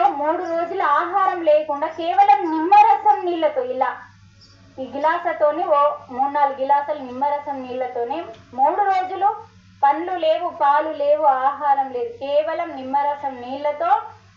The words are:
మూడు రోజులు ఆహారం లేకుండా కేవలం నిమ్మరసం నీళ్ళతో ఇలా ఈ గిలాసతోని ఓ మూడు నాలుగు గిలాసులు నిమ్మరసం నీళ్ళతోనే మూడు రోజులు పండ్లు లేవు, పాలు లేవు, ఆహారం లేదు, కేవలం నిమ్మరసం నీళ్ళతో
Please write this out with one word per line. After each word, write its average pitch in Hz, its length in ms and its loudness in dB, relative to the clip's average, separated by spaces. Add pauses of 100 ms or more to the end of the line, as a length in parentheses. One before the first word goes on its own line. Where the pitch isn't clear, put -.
మూడు 302 340 -2
రోజులు 339 400 -4
ఆహారం 349 580 2
లేకుండా 302 460 2
కేవలం 381 520 4 (120)
నిమ్మరసం 403 720 6
నీళ్ళతో 320 380 0
ఇలా 254 260 -2 (880)
ఈ 262 80 -8
గిలాసతోని 311 800 -2
ఓ 302 180 2 (300)
మూడు 269 200 -2
నాలుగు 285 300 0
గిలాసులు 285 480 0
నిమ్మరసం 285 520 -4
నీళ్ళతోనే 247 560 -6 (360)
మూడు 311 280 2
రోజులు 381 480 0 (520)
పండ్లు 320 360 0
లేవు, 330 320 0
పాలు 302 420 0 (120)
లేవు, 302 220 2
ఆహారం 269 680 2
లేదు, 240 260 -6
కేవలం 311 580 -2
నిమ్మరసం 277 680 -4
నీళ్ళతో 294 500 -4 (460)